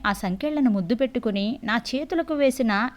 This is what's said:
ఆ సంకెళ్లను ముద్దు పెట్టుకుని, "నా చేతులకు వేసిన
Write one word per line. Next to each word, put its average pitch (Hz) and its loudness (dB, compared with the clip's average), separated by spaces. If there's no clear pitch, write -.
ఆ 208 2
సంకెళ్లను 254 0
ముద్దు 196 0
పెట్టుకుని, 226 -2
"నా 226 0
చేతులకు 320 -2
వేసిన 254 2